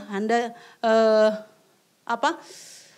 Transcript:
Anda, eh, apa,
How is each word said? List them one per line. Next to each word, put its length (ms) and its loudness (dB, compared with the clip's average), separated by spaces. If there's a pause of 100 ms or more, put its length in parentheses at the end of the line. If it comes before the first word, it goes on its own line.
(100)
Anda, 420 -2 (300)
eh, 480 4 (760)
apa, 320 -4 (600)